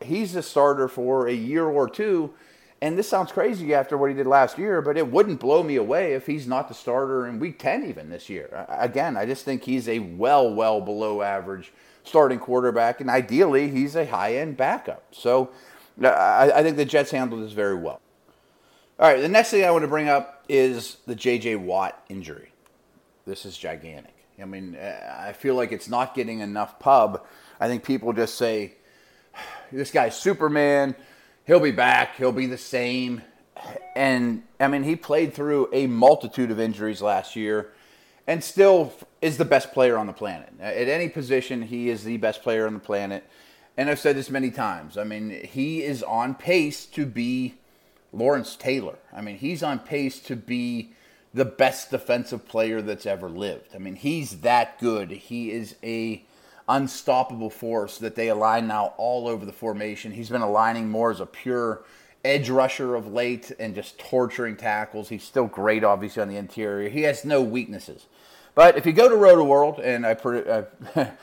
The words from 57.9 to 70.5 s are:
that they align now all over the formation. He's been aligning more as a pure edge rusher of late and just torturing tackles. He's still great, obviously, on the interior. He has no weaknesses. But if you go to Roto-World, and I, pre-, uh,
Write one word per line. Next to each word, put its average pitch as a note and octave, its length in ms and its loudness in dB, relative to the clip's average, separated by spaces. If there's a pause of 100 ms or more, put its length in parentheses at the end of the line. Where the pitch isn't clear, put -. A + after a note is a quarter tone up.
that A2 160 -8
they A2+ 140 -2
align A2 380 2
now G#2+ 300 -2
all A#2+ 320 -4
over G#2+ 160 -6
the G2 80 -14
formation. G#2+ 600 -8
He's A2+ 180 -12
been B2 100 -2
aligning A2+ 480 0
more A2+ 220 0
as G2 100 -6
a F#2 60 -10
pure A#2+ 580 -6 (400)
edge C#3 260 0
rusher C3 440 0
of G#2+ 180 -8
late A#2+ 460 -4
and G#2+ 160 -8
just - 240 -14
torturing A#2+ 580 -2
tackles. G#2+ 520 -4
He's G#2+ 140 -12
still B2 240 -2
great, G#2+ 380 2
obviously, G2+ 360 2
on G2+ 80 -2
the G2+ 80 -10
interior. G2+ 520 -6
He C#3+ 140 -6
has D3 220 0
no C#3+ 160 2
weaknesses. G#2+ 640 -6 (480)
But E3 220 10
if D3 80 -4
you E3 80 2
go G#3 160 8
to A#3 80 4
Roto-World, D#3 640 8
and A#2+ 260 -2
I, A2+ 100 4
pre-, A#2+ 340 -4
uh, A2 160 0 (320)